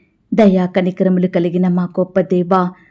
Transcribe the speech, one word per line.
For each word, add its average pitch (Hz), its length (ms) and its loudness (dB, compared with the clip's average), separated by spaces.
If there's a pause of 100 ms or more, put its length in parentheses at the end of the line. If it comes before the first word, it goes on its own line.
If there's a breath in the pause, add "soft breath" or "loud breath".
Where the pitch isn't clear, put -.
(320 soft breath)
దయా 190 340 4
కనికరములు 180 640 -2
కలిగిన 180 400 -2
మా 180 160 0 (120)
గొప్ప 185 240 -2
దేవా, 180 420 0 (280 soft breath)